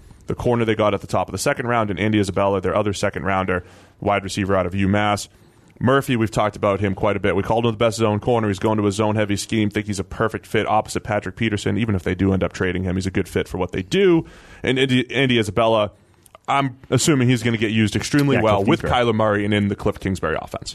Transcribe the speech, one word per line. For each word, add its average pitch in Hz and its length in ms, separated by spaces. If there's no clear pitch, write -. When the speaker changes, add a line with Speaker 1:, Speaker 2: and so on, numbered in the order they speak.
Speaker 1:
the - 100
corner 120 300
they 110 100
got 104 200
at 95 60
the - 60
top 92 220
of - 20
the 95 60
second 139 300
round, 117 240
and 82 80
Andy 107 200
Isabella, 98 400
their 90 160
other 104 160
second 95 320
rounder, 92 400
wide 101 220
receiver 95 320
out 90 100
of 90 80
UMass. 101 560
Murphy, 131 380
we've 110 140
talked 104 240
about 98 240
him 98 160
quite 104 200
a 98 40
bit. 92 160
We 98 80
called 117 220
him 117 60
the 107 60
best 110 200
zone 107 220
corner. 113 280
He's 95 120
going 107 200
to 104 80
a 101 40
zone-heavy 104 460
scheme. 107 320
Think 107 160
he's 98 140
a 92 40
perfect - 440
fit 107 200
opposite 107 360
Patrick 104 320
Peterson, 104 420
even 110 160
if 92 100
they 90 120
do 95 180
end 90 100
up 85 80
trading 90 320
him. 90 120
He's 95 100
a 95 60
good 95 180
fit - 180
for 92 120
what 90 140
they 92 100
do. 175 420
And 131 160
Andy, 127 340
Andy 127 240
Isabella, 110 540
I'm 139 300
assuming 135 380
he's 120 160
gonna 117 140
get 107 140
used 110 240
extremely 139 420
Speaker 2:
Yeah, 90 40
Speaker 1:
well 107 180
Speaker 2:
Cliff 101 100
Speaker 1:
with 165 120
Speaker 2:
Kingsbury. 139 240
Speaker 1:
Kyler 113 100
Murray 104 300
and 104 80
in 101 140
the 104 80
Cliff - 240
Kingsbury 90 420
offense. - 340